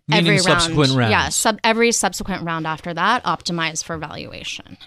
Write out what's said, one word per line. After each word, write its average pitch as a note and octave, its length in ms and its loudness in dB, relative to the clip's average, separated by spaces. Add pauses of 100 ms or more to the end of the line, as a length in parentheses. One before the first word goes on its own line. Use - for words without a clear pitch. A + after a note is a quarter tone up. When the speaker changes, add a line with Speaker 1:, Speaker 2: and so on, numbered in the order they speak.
Speaker 1:
Meaning F3 200 4
Speaker 2:
every F3+ 100 4
Speaker 1:
subsequent D3+ 560 2
Speaker 2:
round, B2+ 180 2
yeah, F#3 120 4
Speaker 1:
rounds. C#3+ 120 -2
Speaker 2:
sub-, A3 300 0
every A#3 260 4
subsequent F#3+ 540 -2
round E3 220 -4
after D#3+ 260 -8
that, G3+ 320 0
optimize E3 580 -4
for E3 140 -8
valuation. F2 880 -12